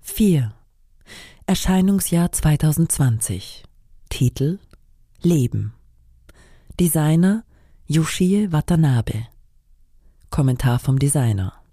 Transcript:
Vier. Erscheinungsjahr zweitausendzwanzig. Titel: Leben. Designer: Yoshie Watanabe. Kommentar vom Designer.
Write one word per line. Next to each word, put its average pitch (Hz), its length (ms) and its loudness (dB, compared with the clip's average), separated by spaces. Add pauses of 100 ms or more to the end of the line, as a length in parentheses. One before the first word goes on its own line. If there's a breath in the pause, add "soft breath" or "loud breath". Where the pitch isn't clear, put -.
(180)
Vier. 156 340 2 (920 loud breath)
Erscheinungsjahr 185 840 0
zweitausendzwanzig. 147 1300 0 (480)
Titel: 139 480 -2 (640)
Leben. 120 540 -2 (1040 soft breath)
Designer: 170 640 2 (420)
Yoshie 180 680 0
Watanabe. 143 760 0 (1040)
Kommentar 127 480 0
vom 135 180 0
Designer. 117 560 0 (200)